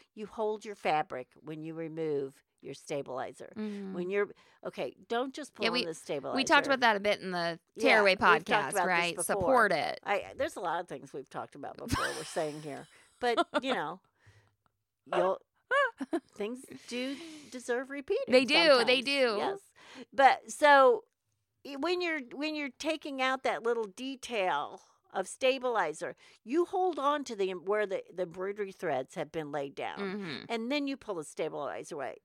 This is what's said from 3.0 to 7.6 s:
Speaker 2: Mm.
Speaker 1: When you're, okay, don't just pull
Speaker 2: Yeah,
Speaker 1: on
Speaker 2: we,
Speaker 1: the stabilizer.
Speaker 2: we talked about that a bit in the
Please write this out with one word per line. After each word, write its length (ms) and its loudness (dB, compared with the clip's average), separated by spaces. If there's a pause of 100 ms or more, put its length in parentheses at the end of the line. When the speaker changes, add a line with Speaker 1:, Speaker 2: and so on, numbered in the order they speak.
Speaker 2:
Mm. 360 -8
Speaker 1:
When 180 -4
you're, 180 0 (340)
okay, 300 -8 (140)
don't 260 -2
just 220 -14
pull 80 -6
Speaker 2:
Yeah, 60 2
Speaker 1:
on 40 -4
Speaker 2:
we, 120 0
Speaker 1:
the 100 -6
stabilizer. 400 -6
Speaker 2:
we 80 0
talked 240 4
about 140 2
that 140 6
a 40 -2
bit 200 0
in 120 -8
the 280 -4 (160)